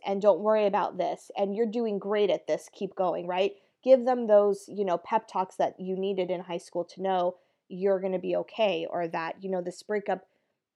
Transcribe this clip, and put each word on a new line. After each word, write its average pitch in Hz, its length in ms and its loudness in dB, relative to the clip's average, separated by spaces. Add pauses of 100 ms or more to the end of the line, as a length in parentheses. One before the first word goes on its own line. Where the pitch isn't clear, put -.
and 196 160 -2
don't 190 180 6
worry 214 260 2
about 190 320 0
this - 400 -4
and 202 180 0
you're 233 100 2
doing 214 340 -2
great 202 300 0
at - 180 -2
this, 156 260 -4
keep 196 220 -8
going, 175 320 -2
right? 185 260 0 (300)
Give 254 200 8
them 247 240 0
those, 202 400 6
you 202 160 -4
know, 175 140 0
pep - 300 -2
talks 190 300 -4
that - 220 -2
you 185 160 -6
needed 190 340 -4
in 175 120 -4
high 175 160 -8
school 175 280 -8
to - 160 -16
know 185 340 0 (340)
you're 190 300 0
gonna 185 200 -2
be 180 160 -4
okay 175 540 -2
or 175 180 -4
that, 165 360 -8
you 190 60 -6
know, 185 120 -2
this 175 220 -10
breakup 202 440 -4 (480)